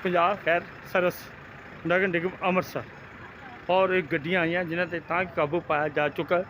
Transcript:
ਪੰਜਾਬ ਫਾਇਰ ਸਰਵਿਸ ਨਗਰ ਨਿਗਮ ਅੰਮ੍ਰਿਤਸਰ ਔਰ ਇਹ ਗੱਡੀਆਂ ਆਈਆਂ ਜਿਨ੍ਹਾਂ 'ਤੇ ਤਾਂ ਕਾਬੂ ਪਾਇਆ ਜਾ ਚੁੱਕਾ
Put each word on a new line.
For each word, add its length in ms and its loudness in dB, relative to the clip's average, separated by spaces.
ਪੰਜਾਬ 340 4
ਫਾਇਰ 240 2
ਸਰਵਿਸ 200 4
ਨਗਰ 200 4
ਨਿਗਮ 220 0
ਅੰਮ੍ਰਿਤਸਰ 400 0
ਔਰ 240 6
ਇਹ 180 2
ਗੱਡੀਆਂ 300 2
ਆਈਆਂ 220 2
ਜਿਨ੍ਹਾਂ 240 0
'ਤੇ 120 -4
ਤਾਂ 260 -2
ਕਾਬੂ 340 0
ਪਾਇਆ 280 0
ਜਾ 220 2
ਚੁੱਕਾ 400 0